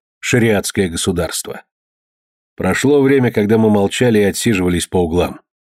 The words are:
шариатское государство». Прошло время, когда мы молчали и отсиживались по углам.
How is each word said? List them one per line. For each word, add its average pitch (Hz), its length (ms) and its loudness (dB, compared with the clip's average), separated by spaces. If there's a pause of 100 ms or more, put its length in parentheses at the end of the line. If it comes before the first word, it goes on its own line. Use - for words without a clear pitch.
(200)
шариатское 104 680 0
государство». 85 760 -6 (920)
Прошло 131 460 2
время, 135 300 2
когда 107 260 0
мы 110 120 2
молчали 104 500 2
и 104 40 4
отсиживались 90 640 -2
по 95 100 -4
углам. 85 420 -2 (340)